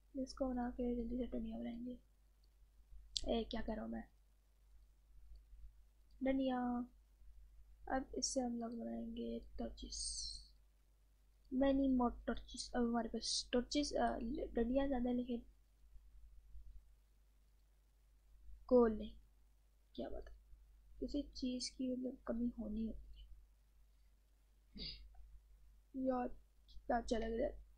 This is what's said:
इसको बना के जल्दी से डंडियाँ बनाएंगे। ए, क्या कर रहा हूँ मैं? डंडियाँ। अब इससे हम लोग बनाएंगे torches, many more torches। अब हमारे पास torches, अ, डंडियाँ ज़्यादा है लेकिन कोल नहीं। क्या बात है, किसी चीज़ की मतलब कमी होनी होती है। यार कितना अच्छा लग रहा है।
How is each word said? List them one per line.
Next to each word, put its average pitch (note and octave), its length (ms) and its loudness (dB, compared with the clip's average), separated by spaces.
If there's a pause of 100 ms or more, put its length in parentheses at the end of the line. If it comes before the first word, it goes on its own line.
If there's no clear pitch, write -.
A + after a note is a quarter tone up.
(220)
इसको C4 260 0
बना B3 220 0
के B3 260 0
जल्दी A#3+ 200 -2
से B3 100 0
डंडियाँ A3+ 340 -4
बनाएंगे। A#3+ 380 -6 (1300)
ए, A#3 220 2
क्या A#3 100 -2
कर A3+ 140 -2
रहा A3 100 -4
हूँ A3+ 80 -8
मैं? A3+ 120 -6 (2250)
डंडियाँ। B3 680 2 (1000)
अब C4+ 240 0
इससे - 260 0
हम A#3+ 200 0
लोग A#3 180 -4
बनाएंगे A#3 600 -4
torches, - 880 -6 (1300)
many C#4 420 8
more A#3+ 160 6 (160)
torches। - 460 -4
अब B3 80 4
हमारे A#3 260 2
पास - 440 -2
torches, C#4+ 400 2
अ, A#3 240 4 (380)
डंडियाँ B3+ 320 6
ज़्यादा B3+ 220 2
है B3 80 4
लेकिन B3 260 0 (3250)
कोल A#3+ 260 10
नहीं। G#3+ 200 -4 (840)
क्या A#2+ 140 -6
बात - 200 -6
है, - 80 -14 (640)
किसी C#4 220 -2
चीज़ B3+ 480 -4
की B3+ 260 -2
मतलब B3+ 300 -4
कमी A#3+ 320 2
होनी A3 280 -2
होती - 340 -8
है। - 60 -14 (2750)
यार B3+ 220 2 (400)
कितना - 280 0
अच्छा A#3 220 2
लग A3+ 140 0
रहा A3+ 140 2
है। - 320 -6